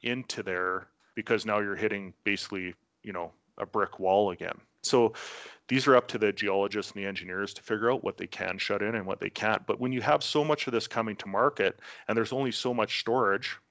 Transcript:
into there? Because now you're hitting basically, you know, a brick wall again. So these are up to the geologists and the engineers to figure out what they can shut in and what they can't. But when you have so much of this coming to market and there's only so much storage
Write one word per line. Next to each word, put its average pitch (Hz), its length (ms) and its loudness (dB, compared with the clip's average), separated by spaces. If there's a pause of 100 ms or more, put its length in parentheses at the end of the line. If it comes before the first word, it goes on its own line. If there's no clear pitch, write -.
into 123 400 -6
there? 92 460 -4 (260)
Because 107 320 0
now 107 140 2
you're 101 160 -2
hitting 98 380 -2 (100)
basically, 95 500 -4 (300)
you 101 100 -10
know, 87 180 -8 (280)
a 101 60 -6
brick - 340 -2
wall 98 320 4
again. 87 260 -8 (240)
So 117 320 4 (540)
these 131 200 2
are 135 80 10
up 123 140 6
to 120 80 -4
the 104 140 2
geologists 98 600 -2
and 98 100 -8
the 98 40 -6
engineers 95 480 -6
to - 60 -18
figure 113 300 0
out 131 120 -2
what - 140 -4
they 95 100 -8
can 95 300 -6
shut 101 240 -2
in 110 140 0
and 98 100 -4
what 95 140 -4
they 101 100 -4
can't. - 380 0
But 107 120 0
when 127 120 -2
you 127 100 -2
have 147 220 2
so 151 200 2
much 151 240 0
of 123 60 -2
this 113 140 0
coming 110 300 -2
to - 100 -12
market 101 520 2 (280)
and 110 100 0
there's 110 160 0
only 131 180 0
so 123 220 -2
much 110 260 0
storage 113 560 2 (160)